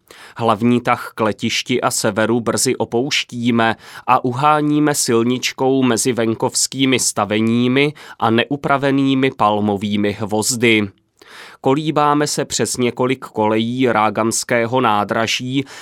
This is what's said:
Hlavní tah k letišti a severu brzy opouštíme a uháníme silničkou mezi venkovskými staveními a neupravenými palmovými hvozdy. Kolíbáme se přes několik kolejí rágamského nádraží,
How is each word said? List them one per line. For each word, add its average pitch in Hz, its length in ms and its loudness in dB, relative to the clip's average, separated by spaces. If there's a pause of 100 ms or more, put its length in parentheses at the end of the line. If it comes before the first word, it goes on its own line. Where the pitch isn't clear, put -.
(380)
Hlavní 117 440 2
tah 123 340 -2
k - 40 -6
letišti 113 600 -2
a 123 100 0
severu 110 480 0
brzy 113 360 -2
opouštíme 117 1000 -2 (320)
a 127 180 2
uháníme 151 680 2
silničkou 127 880 0
mezi 123 300 2
venkovskými 120 840 0
staveními 120 960 0 (260)
a 113 100 2
neupravenými 135 1000 2
palmovými 104 880 0
hvozdy. 110 680 0 (720)
Kolíbáme 147 680 0
se 147 180 -4
přes - 320 -4
několik 127 480 -2
kolejí 113 640 0
rágamského 113 920 0
nádraží, 113 840 -2 (160)